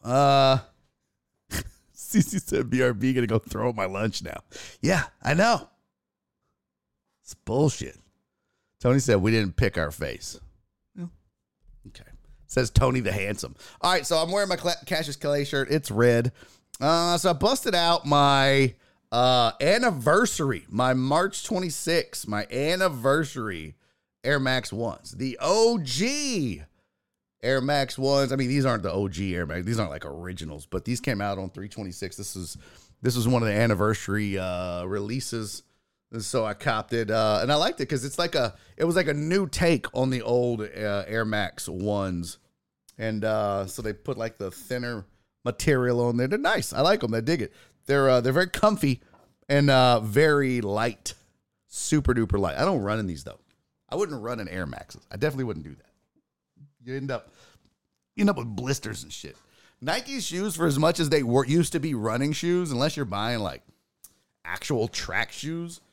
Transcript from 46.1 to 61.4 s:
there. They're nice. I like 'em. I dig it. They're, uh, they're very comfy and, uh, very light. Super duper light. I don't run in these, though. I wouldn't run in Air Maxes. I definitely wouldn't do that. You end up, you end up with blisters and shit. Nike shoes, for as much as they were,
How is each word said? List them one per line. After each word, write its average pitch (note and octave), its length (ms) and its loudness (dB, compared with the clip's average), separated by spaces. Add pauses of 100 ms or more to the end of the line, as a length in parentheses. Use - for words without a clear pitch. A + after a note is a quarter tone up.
there. B2 100 2
They're G#3 120 -2
nice. G#3+ 340 0
I - 80 -2
like F#3+ 220 4
'em. A2+ 100 -2
I A2+ 80 -2
dig C#3 200 0
it. - 120 -8 (320)
They're, C3+ 240 4
uh, B2+ 120 6
they're C3 120 2
very F3+ 160 2
comfy E3+ 520 2 (460)
and, C#3+ 220 4
uh, B2+ 320 6
very C3+ 580 2
light. G#2+ 540 -4 (540)
Super - 460 0
duper A2 260 0
light. E2 180 0
I D3 80 0
don't E3 160 0
run G#2 180 -2
in G#2 80 -4
these, D2+ 160 -8
though. - 160 -14 (480)
I - 80 -8
wouldn't D3+ 260 -4
run A#2 180 -6
in F#2 100 -10
Air F2+ 160 -6
Maxes. - 440 -14
I - 60 -16
definitely C3+ 300 -2
wouldn't G#2+ 200 -8
do D2 100 -16
that. - 100 -20 (1000)
You B2+ 120 -10
end C#3 160 -6
up, A#2 200 -8 (840)
you G#3 60 -2
end G3+ 80 6
up F#3 80 2
with A#2+ 100 -8
blisters A2 560 -4
and - 100 -16
shit. - 240 -16 (440)
Nike B3 380 -6
shoes, F3+ 360 -4
for E3 100 0
as C#3+ 140 2
much E3+ 200 4
as D#3 100 2
they C#3+ 140 4
were, B2 220 4